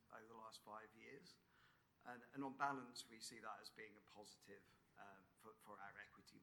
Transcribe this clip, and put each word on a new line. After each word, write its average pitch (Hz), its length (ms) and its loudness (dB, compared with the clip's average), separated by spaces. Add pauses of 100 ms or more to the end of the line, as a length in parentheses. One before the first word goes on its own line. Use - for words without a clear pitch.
(140)
over 113 160 -4
the 113 80 -6
last 110 240 -4
five 107 320 -2
years. 120 400 -6 (720)
And, 123 160 2 (160)
and 139 80 8
on 131 160 6
balance, 127 480 8
we 113 80 -8
see 113 240 -2
that 107 160 2
as 104 160 -4
being 107 240 -4
a 98 160 -14
positive, 101 480 -6 (400)
uh, 95 220 -6 (180)
for, 110 240 -6
for 101 160 -2
our 98 160 -2
equity 104 460 -6